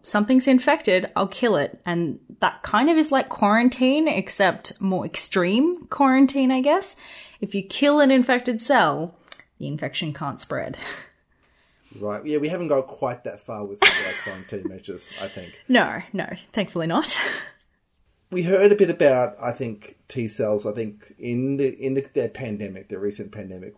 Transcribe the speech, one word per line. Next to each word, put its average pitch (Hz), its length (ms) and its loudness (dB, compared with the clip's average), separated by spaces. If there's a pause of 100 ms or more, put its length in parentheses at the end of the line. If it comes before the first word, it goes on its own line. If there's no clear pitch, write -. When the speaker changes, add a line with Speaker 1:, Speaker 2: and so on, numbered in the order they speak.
Speaker 1:
something's 254 440 2
infected, 254 680 2
I'll 190 120 0
kill 214 280 0
it." - 320 -4
And 170 320 -4 (200)
that - 220 0
kind 226 260 2
of 330 100 4
is 311 140 2
like 269 180 0
quarantine, 247 800 2
except - 720 0
more 190 240 -2
extreme 226 840 0
quarantine, 269 640 4
I 262 100 0
guess. 311 340 2 (460)
If 202 140 -6
you 196 80 -4
kill 285 360 2
an 277 120 6
infected 247 500 2
cell, 170 540 2 (420)
the - 100 -10
infection 143 460 -6
can't 139 260 -8
spread. - 380 -8 (1200)
Speaker 2:
Right. 104 260 -8
Yeah, 151 120 -2
we 147 100 -2
haven't 175 200 -6
got 139 180 0
quite - 380 -8
that 107 180 -10
far 104 240 -10
with 101 180 -4
our - 300 0 (100)
quarantine 92 460 -10
measures, 92 400 -14 (100)
I 98 100 -8
think. 90 380 -16
Speaker 1:
No, 185 360 0 (100)
no, 185 160 -8 (240)
thankfully 175 320 -4
not. 180 340 -2 (1120)
Speaker 2:
We 180 120 -2
heard 196 280 6
a 208 40 8
bit 196 140 6
about, 131 520 4
I 120 100 -2
think, 117 460 -10 (100)
T 117 200 -6
cells, 107 380 -2
I 107 60 -2
think, 107 480 -10
in 123 380 -2
the, 135 160 0
in 135 220 -4
the, 135 180 -2
their 123 160 -2
pandemic, 104 580 -10
the 101 100 -10
recent 101 340 -8
pandemic, 95 460 -14